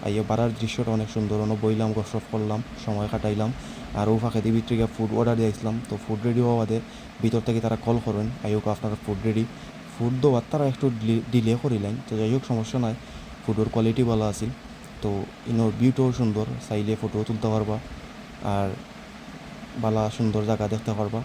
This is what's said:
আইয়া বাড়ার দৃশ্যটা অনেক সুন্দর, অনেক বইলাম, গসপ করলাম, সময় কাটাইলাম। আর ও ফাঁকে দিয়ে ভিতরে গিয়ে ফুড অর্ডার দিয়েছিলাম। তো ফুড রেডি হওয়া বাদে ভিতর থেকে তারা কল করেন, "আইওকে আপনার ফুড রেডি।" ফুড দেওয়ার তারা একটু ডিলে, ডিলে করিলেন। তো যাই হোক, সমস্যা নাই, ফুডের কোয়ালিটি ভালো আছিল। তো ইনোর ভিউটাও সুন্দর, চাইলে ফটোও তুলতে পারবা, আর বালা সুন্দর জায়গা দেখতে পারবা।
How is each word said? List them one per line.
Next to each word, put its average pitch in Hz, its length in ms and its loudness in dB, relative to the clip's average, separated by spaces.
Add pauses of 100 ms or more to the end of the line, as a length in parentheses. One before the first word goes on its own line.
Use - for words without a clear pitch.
আইয়া 104 220 2
বাড়ার 113 220 2 (100)
দৃশ্যটা 117 300 -2
অনেক 110 200 0
সুন্দর, 107 300 0
অনেক 107 220 0
বইলাম, 110 300 2
গসপ 107 280 -2 (120)
করলাম, 107 300 -2 (240)
সময় 104 260 0
কাটাইলাম। 107 400 0 (420)
আর 104 140 2
ও 110 140 6
ফাঁকে 113 180 0
দিয়ে 113 140 2
ভিতরে 113 220 2
গিয়ে 113 100 4 (120)
ফুড 110 200 0
অর্ডার 117 180 4
দিয়েছিলাম। 113 520 0
তো 107 100 -4 (100)
ফুড 107 160 0
রেডি 120 160 4
হওয়া 120 160 4
বাদে 113 240 2 (420)
ভিতর 113 180 4
থেকে 113 200 0
তারা 113 160 0
কল 117 280 2
করেন, 107 260 0 (140)
"আইওকে 104 260 0
আপনার 104 220 -2 (140)
ফুড 104 180 0
রেডি।" 110 200 2 (540)
ফুড 120 220 0
দেওয়ার 127 300 6
তারা 147 160 2
একটু 131 240 2 (100)
ডিলে, 113 200 2 (120)
ডিলে 117 300 4
করিলেন। 110 340 0 (120)
তো 110 100 -2
যাই 110 140 2
হোক, 135 160 2
সমস্যা 113 300 0
নাই, 117 160 0 (520)
ফুডের 107 220 2
কোয়ালিটি 113 340 4
ভালো 113 220 4
আছিল। 107 240 -2 (540)
তো 101 220 -2 (220)
ইনোর 113 340 4
ভিউটাও 131 320 6
সুন্দর, 110 340 2 (220)
চাইলে 107 340 0
ফটোও 107 220 0
তুলতে 113 240 0
পারবা, 107 300 2 (680)
আর 101 260 0 (1080)
বালা 110 380 2
সুন্দর 107 280 2
জায়গা 107 240 0
দেখতে 110 300 -2
পারবা। 110 260 -2